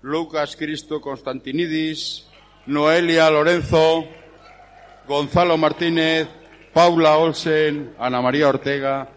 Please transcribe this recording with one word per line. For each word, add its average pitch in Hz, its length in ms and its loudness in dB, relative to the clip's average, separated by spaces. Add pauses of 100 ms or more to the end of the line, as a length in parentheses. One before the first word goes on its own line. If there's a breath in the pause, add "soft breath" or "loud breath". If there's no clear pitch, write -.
Lucas 151 520 -6
Cristo 151 460 -8
Constantinidis, 151 1300 -8 (400)
Noelia 160 640 2
Lorenzo, 160 720 2 (1000)
Gonzalo 160 500 0
Martínez, 160 720 0 (440)
Paula 165 460 4
Olsen, 151 800 0
Ana 123 240 -2
María 139 260 2
Ortega 135 680 -2